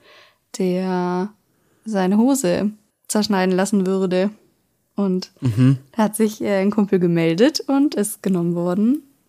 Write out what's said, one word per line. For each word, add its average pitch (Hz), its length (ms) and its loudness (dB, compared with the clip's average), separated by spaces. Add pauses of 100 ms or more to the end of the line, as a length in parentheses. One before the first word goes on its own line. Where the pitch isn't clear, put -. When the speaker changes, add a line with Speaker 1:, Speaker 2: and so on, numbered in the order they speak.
(580)
Speaker 1:
der 185 720 -2 (540)
seine 196 340 0
Hose 208 520 0 (380)
zerschneiden 190 460 0
lassen 190 320 0
würde. 190 440 0 (640)
Und 185 440 -2
Speaker 2:
Mhm. 127 380 2 (180)
Speaker 1:
da 220 80 2
hat 208 120 -2
sich, 214 260 -2
äh, 202 180 0
ein 196 100 2
Kumpel 202 280 2
gemeldet 170 680 2
und 277 280 2
ist 208 280 -4
genommen 175 320 0
worden. 202 480 0 (260)